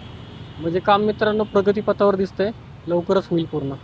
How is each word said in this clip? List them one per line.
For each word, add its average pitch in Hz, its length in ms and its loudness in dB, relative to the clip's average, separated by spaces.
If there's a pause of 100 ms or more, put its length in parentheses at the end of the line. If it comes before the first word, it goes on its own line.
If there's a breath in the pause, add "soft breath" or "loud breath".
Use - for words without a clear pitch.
(600)
म्हणजे 165 200 -2
काम 202 220 4
मित्रांनो 214 420 2
प्रगतीपथावर 202 720 2
दिसतंय, 190 360 -2 (360)
लवकरच 175 440 0
होईल 165 140 2
पूर्ण. 139 280 -4 (100)